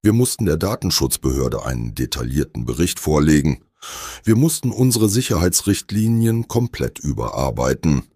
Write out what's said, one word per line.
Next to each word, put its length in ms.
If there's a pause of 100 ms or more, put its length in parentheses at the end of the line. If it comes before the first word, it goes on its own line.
Wir 100
mussten 320
der 120
Datenschutzbehörde 1080
einen 320
detaillierten 680
Bericht 360
vorlegen. 640 (580)
Wir 140
mussten 340
unsere 380
Sicherheitsrichtlinien 1400
komplett 540
überarbeiten. 1040 (100)